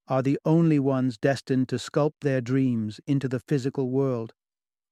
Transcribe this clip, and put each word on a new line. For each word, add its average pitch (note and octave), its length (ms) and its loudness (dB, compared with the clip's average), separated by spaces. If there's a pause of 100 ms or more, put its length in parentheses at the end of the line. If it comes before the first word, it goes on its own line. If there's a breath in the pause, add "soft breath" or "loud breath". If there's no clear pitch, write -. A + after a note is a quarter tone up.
are C3+ 160 0
the C#3 220 0
only D#3+ 340 4
ones C3 400 0
destined C3 520 0
to - 40 -4
sculpt D3 460 -2
their C3+ 200 0
dreams A#2+ 640 -2
into C#3 220 0
the B2+ 140 -2
physical C3 500 -2
world. B2+ 420 -2 (600)